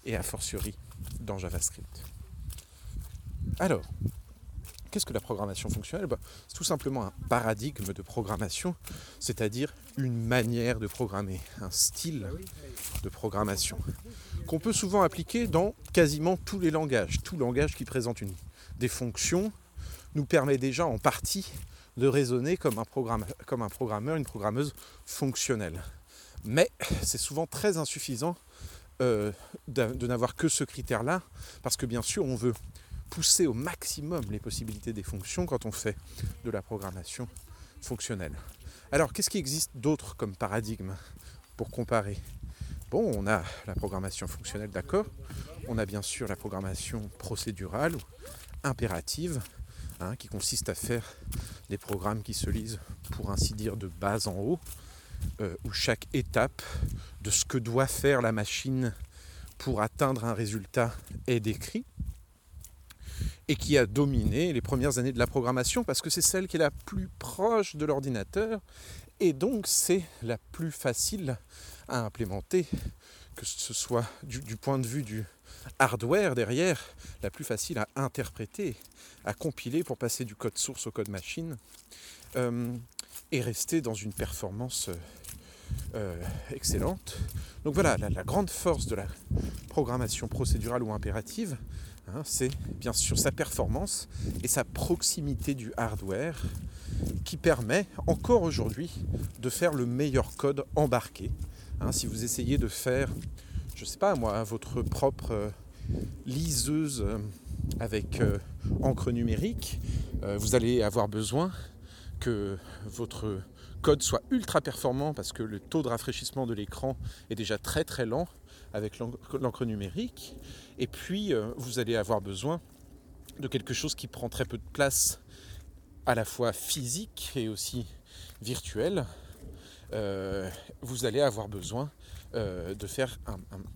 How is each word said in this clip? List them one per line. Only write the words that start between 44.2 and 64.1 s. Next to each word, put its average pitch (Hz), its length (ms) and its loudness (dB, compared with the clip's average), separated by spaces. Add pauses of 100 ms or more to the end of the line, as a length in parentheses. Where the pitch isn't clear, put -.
fonctionnelle, 104 440 -6
d'accord. 185 360 0 (640)
On 117 80 0
a 110 80 2
bien 101 180 -2
sûr - 240 -4
la 98 100 -2
programmation 98 720 -4 (100)
procédurale 107 760 -2
ou 107 40 -6 (640)
impérative, 120 800 0 (580)
hein, 92 160 -2
qui - 120 -14
consiste - 400 -2
à 90 60 -2
faire 120 300 0 (640)
des 101 80 0
programmes 104 440 0
qui 107 120 -6
se - 160 0
lisent, 110 300 -2 (320)
pour - 180 -4
ainsi - 240 2
dire, 107 240 -2
de 95 80 -4
bas 98 400 0
en 95 80 -2
haut, 117 260 0 (800)
euh, 92 240 -2
où 107 80 -4
chaque - 400 0
étape 131 480 2 (640)
de 104 80 -2
ce - 160 4
que - 100 0
doit 120 300 4
faire 131 340 6
la 113 120 4
machine 123 600 0 (640)
pour 107 240 0
atteindre 120 460 2
un 117 80 2
résultat 110 580 2 (340)
est 120 140 6
décrit, 110 460 -2 (1600)
et 151 80 4
qui 147 220 6
a 120 80 10
dominé 131 640 4